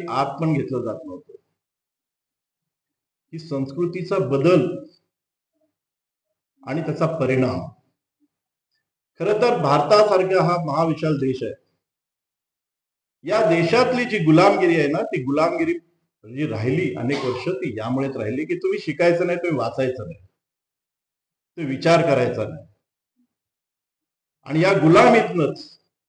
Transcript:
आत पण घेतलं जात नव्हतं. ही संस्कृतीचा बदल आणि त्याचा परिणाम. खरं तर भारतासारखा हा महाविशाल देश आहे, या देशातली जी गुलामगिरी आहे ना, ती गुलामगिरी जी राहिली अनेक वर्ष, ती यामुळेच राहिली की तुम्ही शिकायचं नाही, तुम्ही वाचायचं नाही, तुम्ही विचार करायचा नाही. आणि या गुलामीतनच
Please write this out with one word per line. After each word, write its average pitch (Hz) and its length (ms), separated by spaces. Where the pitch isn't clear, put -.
आत 139 320
पण 160 120
घेतलं 131 300
जात 110 220
नव्हतं. - 280
ही 160 60
संस्कृतीचा 165 800
बदल 139 400
आणि 143 180
त्याचा 160 240
परिणाम. 123 500
खरं 214 220
तर 226 200
भारतासारखा 185 840
हा 175 220
महाविशाल 156 540
देश 131 240
आहे, 104 100
या 190 160
देशातली 233 560
जी 214 200
गुलामगिरी 175 520
आहे 143 100
ना, 160 160
ती 139 200
गुलामगिरी 156 500
जी 131 240
राहिली 131 500
अनेक 135 280
वर्ष, 123 240
ती 123 280
यामुळेच 131 400
राहिली 120 280
की 175 120
तुम्ही 190 240
शिकायचं 175 460
नाही, 170 100
तुम्ही 170 200
वाचायचं 123 460
नाही, - 160
तुम्ही 139 180
विचार 165 280
करायचा 123 400
नाही. 80 220
आणि 156 160
या 190 120
गुलामीतनच 180 840